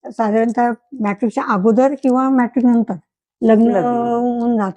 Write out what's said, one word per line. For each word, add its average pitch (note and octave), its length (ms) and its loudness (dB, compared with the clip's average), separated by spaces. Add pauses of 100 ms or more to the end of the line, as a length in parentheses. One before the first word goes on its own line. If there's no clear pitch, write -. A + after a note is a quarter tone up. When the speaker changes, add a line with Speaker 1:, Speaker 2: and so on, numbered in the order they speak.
Speaker 1:
साधारणतः A3+ 640 -2 (280)
मॅट्रिकच्या G#3 440 -4 (100)
अगोदर A#3 400 2 (100)
किंवा C4 260 0
मॅट्रिक B3 360 0
नंतर A#3 300 2 (460)
लग्न A3+ 260 4
Speaker 2:
लग्न. A3 180 0
Speaker 1:
होऊन A#3+ 720 -2
जात G3 200 -2